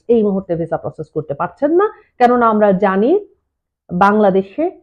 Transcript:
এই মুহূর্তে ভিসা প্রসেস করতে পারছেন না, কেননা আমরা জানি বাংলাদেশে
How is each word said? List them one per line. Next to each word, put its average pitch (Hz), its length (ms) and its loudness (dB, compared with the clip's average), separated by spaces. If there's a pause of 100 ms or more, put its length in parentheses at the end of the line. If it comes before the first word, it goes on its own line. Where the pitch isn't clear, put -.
এই 233 140 2
মুহূর্তে 196 340 -2
ভিসা 160 220 -6
প্রসেস - 320 -12
করতে 151 240 -8
পারছেন 175 360 -4
না, 359 160 2 (320)
কেননা 240 280 2
আমরা 214 260 2
জানি 202 560 0 (600)
বাংলাদেশে 196 760 0 (180)